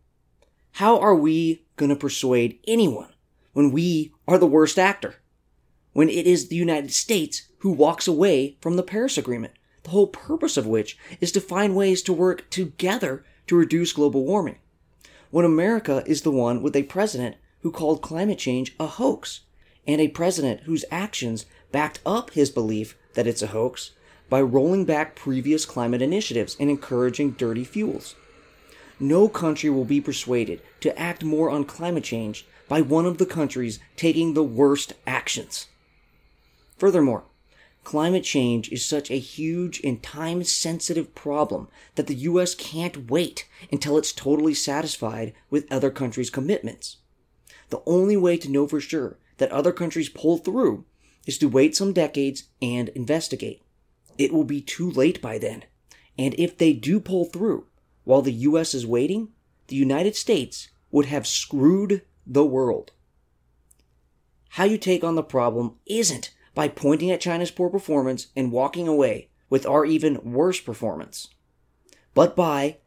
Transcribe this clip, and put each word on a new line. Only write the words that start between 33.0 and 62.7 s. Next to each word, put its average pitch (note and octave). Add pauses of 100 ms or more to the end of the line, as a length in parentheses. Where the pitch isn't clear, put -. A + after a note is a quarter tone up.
of F3
the F#3
countries C3 (160)
taking E3
the D#3
worst C#3 (160)
actions. - (1120)
Furthermore, D3+ (580)
climate E3+
change A#2+
is -
such D3
a C3+
huge D#3+
and B2+
time-sensitive E3
problem D3 (280)
that D3
the D3
U E3
S F3+
can't D#3
wait D#3+ (240)
until D3
it's D3+
totally D3+
satisfied B2 (160)
with C#3+
other C3+
countries' B2
commitments. - (720)
The -
only F#3
way F3
to D3
know C#3+
for D3+
sure C#3+ (200)
that C3+
other D#3
countries E3
pull E3
through F3+ (420)
is -
to D3
wait C3+
some G3
decades C#3+ (160)
and B2
investigate. C3+ (560)
It C#3
will D#3
be C#3+
too F3
late C#3
by A2+
then, A2+ (540)
and C3
if E3+
they D#3+
do C3
pull F#3
through F3 (380)
while C3+
the B2+
U C#3
S D#3+
is B2
waiting, D#3 (400)
the C3+
United C#3
States - (220)
would C#3+
have C#3+
screwed F#3 (240)
the C#3
world. B2+ (1600)